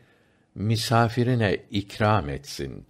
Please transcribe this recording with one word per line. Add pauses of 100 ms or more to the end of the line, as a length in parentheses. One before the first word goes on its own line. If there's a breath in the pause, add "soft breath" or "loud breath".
(560 soft breath)
misafirine (180)
ikram
etsin.